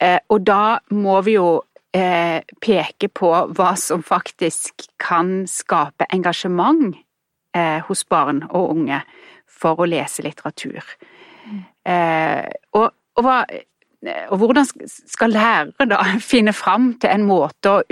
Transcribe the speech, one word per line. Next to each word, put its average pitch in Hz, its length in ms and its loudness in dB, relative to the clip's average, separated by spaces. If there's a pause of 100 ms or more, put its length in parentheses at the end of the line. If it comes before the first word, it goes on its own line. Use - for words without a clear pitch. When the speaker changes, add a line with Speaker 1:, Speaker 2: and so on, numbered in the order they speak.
Speaker 1:
Eh, 180 180 2 (100)
og 208 160 2
da 208 340 2 (120)
må 196 340 2
vi 220 120 4
jo, 170 240 2 (320)
eh, 170 480 0 (200)
peke 196 480 -2
på 175 220 0 (240)
hva 180 220 2
som - 260 -4
faktisk - 840 -4 (100)
kan 185 480 -2
skape - 680 -2
engasjement, 180 840 0 (560)
eh, 160 340 0
hos 190 160 -4
barn 147 460 0
og 180 260 -2
unge 143 260 -2 (460)
for 160 300 -2
å 175 120 0
lese 151 360 -4
litteratur. - 580 -12 (640)
Speaker 2:
Mm. 208 160 -12 (240)
Speaker 1:
Eh, 160 580 0 (280)
og, 220 180 2 (260)
og 240 80 2
hva, 254 140 4 (880)
og 190 80 -2
hvordan 254 300 4
sk-, - 200 -16 (220)
skal 226 240 0
lærere 214 560 0
da 196 120 2 (140)
<laughs> - 160 -6
finne 214 220 4
fram 240 380 2 (100)
til 190 120 2
en 208 160 2
måte 180 420 2
å 196 200 4